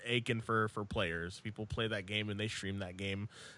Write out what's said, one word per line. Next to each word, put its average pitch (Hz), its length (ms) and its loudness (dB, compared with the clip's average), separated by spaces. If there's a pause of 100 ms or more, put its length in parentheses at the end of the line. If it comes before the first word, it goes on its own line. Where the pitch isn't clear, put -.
aching 120 360 2
for, 113 260 4
for 107 160 -4
players. 87 560 0
People 107 260 -6
play 113 220 2
that 104 180 -2
game 107 240 0
and 101 100 0
they 107 80 2
stream 98 320 -2
that 92 180 -6
game, 98 320 0 (280)